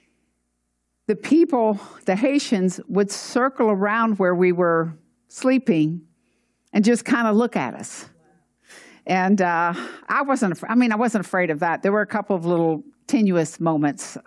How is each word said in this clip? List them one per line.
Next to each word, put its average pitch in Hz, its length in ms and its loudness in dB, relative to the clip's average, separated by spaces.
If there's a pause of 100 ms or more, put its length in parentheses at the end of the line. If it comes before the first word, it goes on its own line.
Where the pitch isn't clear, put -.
(1080)
the 208 80 0
people, 240 640 2 (260)
the 185 100 0
Haitians, 220 720 0
would 196 220 0
circle 240 600 -2
around 208 480 0
where 180 160 2
we 180 160 4
were 170 420 0 (360)
sleeping 175 720 0 (720)
and 208 100 2
just 233 220 2
kinda 233 260 0
look 226 240 2
at 131 180 -4
us. - 360 -16 (960)
And, 185 340 2
uh, 170 320 0 (340)
I 254 140 -2
wasn't 262 300 -2
af-, - 180 -8
I 226 60 0
mean, 247 160 2
I 214 40 -2
wasn't 214 300 -2
afraid 180 240 0
of 151 120 -2
that. 170 200 -2
There 196 100 0
were 208 100 2
a 202 40 -2
couple 208 300 -4
of 170 100 -4
little 165 380 0 (240)
tenuous 185 520 0
moments, 151 680 -2